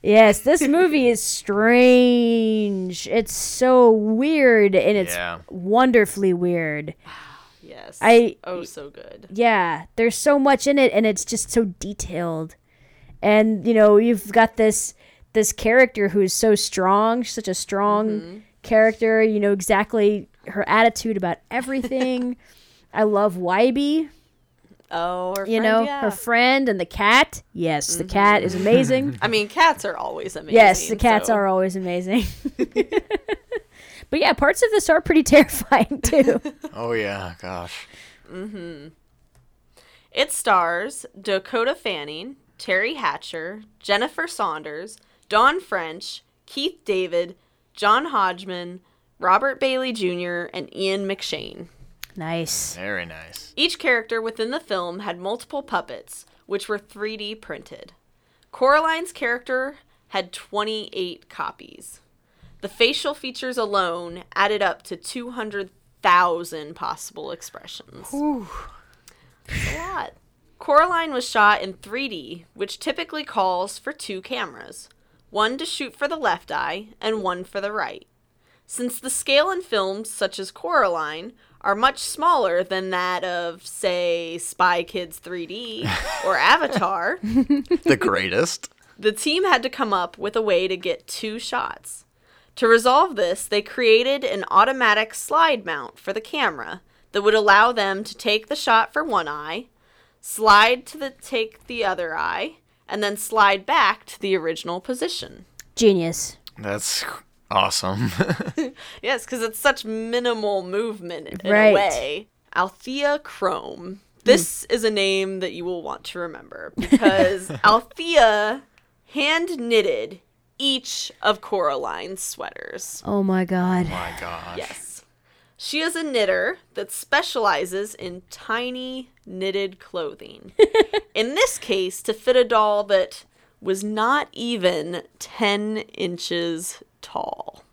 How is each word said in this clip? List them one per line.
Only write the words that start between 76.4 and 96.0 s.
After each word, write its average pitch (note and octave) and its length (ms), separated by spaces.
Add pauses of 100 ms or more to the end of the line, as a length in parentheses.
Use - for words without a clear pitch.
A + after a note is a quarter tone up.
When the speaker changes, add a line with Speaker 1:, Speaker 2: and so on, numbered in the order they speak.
Speaker 3:
eye D#3 360 (120)
and A3 220
one F3+ 200
for G3 200
the G#3 100
right. - 340 (600)
Since B3 340
the C4 100
scale C#4+ 400
in F#4 120
films G3+ 480
such - 280
as F#3+ 120
Coraline F3 840 (300)
are G3+ 140
much C4 220
smaller A#3 640
than F#3+ 260
that F3+ 320
of, F3 440
say, F3 720
Spy F3+ 460
Kids F3 340
three F3 280
D G#3+ 380 (220)
Speaker 2:
<laughs> - 180
Speaker 3:
or F#3 120
Avatar, G3+ 840
Speaker 2:
The C#4 760
greatest. G2 720 (260)
Speaker 3:
the G#3 140
team D#4 320
had C4+ 200
to C4 40
come A#3+ 240
up F3+ 240
with G#3 200
a A3+ 60
way F#3 260
to F#3 80
get F3 320
two A3 320
shots. - 640 (520)
To A#3+ 120
resolve B3+ 480
this, F#3 300
they G#3 160
created B3 640
an G3+ 260
automatic A3 640
slide D4 500
mount D3 340
for - 140